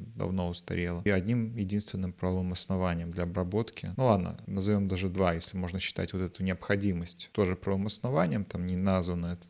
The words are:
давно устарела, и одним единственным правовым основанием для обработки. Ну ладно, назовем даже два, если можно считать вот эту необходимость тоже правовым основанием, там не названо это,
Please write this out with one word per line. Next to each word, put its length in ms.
давно 320
устарела, 560
и 60
одним 460
единственным 580
правовым 380
основанием 580
для 140
обработки. 760
Ну 80
ладно, 400
назовем 420
даже 220
два, 240
если 240
можно 200
считать 360
вот 80
эту 200
необходимость 920
тоже 220
правовым 340
основанием, 580
там 200
не 100
названо 500
это, 240